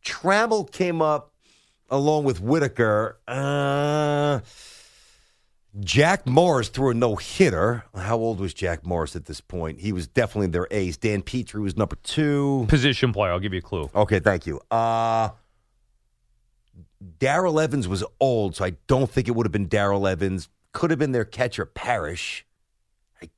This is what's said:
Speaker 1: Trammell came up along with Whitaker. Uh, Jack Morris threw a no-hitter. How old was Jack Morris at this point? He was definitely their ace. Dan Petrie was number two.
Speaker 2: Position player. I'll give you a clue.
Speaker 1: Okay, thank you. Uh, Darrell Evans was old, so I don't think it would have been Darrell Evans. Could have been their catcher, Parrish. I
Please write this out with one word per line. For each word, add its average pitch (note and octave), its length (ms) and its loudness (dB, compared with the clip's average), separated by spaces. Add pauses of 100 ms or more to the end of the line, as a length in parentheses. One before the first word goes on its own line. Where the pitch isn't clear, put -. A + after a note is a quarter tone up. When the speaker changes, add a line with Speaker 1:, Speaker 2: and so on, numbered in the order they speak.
Speaker 1:
Trammell G#3 640 0
came F3 300 -2
up D3+ 320 0 (580)
along D3 340 2
with A#2+ 160 0
Whitaker. A2+ 760 0 (100)
Uh, C#3+ 1120 0 (1400)
Jack D3 460 2
Morris C3+ 420 4
threw C3 220 0
a A#2+ 40 2
no-hitter. A#2 920 2 (100)
How G2+ 220 -2
old A2+ 240 -2
was F#2 140 -4
Jack E2+ 320 -4
Morris E2+ 280 -4
at E2 120 -10
this D#2 160 -14
point? D#2+ 380 -8
He G#2 120 -4
was F2 140 -4
definitely G#2 420 0
their F2 220 -2
ace. F#2 260 -2
Dan G#2 260 -2
Petrie A#2 380 -8
was G2 160 -4
number G#2+ 260 -2
two. C#3+ 680 0
Speaker 2:
Position C3 440 2
player. G2 200 0
I'll F2+ 80 -2
give G2 120 -6
you F#2 60 -4
a E2+ 40 -8
clue. D#2 320 -8
Speaker 1:
Okay, G#2 260 2
thank F2+ 260 0
you. D2 120 -6 (120)
Uh, A2+ 600 0 (1900)
Darrell D#3 420 2
Evans C#3 280 0
was F#2 140 -2 (180)
old, A2 360 2
so G2 80 -2
I F#2 80 -2 (140)
don't C3 240 2
think B2 180 0
it B2 40 0
would A#2 120 2
have F#2 80 -2
been G2+ 160 0
Darrell G2+ 380 2
Evans. F#2+ 420 -2 (240)
Could E3 180 0
have D#3 80 2
been C#3 140 0
their A#2+ 120 0
catcher, A#2+ 420 -4
Parrish. F2 800 -6 (760)
I - 160 -18